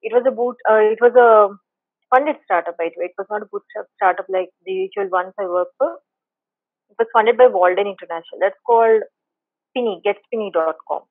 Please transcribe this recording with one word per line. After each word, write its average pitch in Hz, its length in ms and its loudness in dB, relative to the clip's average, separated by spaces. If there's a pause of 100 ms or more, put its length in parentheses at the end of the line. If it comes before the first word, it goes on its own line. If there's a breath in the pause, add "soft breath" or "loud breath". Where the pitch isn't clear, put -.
It 214 100 -8
was 240 140 0
a 269 40 -20
boot, 233 260 -6 (140)
uh, 220 60 4
it 220 240 0
was 240 160 4
a 214 400 6 (580)
funded 285 300 2
startup, 170 320 -4
by 170 180 -6
the 170 60 -12
way. 175 60 -6
It 175 120 -12
was 196 100 -8
not 208 140 -8
a 208 40 -18
bootstrap 202 400 -14 (100)
startup 185 320 -2
like 185 220 -6 (140)
the 185 80 -8
usual 190 360 -6
ones 185 280 -4
I 202 100 -8
work 180 220 -4 (100)
for. 285 200 -4 (920)
It 208 80 -20
was 226 140 -2
funded 226 240 2
by 254 120 6
Walden 190 400 0
International. 170 500 -14
That's 190 260 -4
called 226 380 2 (680)
Spinny, 220 340 -6
get 202 120 -2 (100)
spinny 214 260 -8
dot 160 240 -2 (100)
com. - 240 -8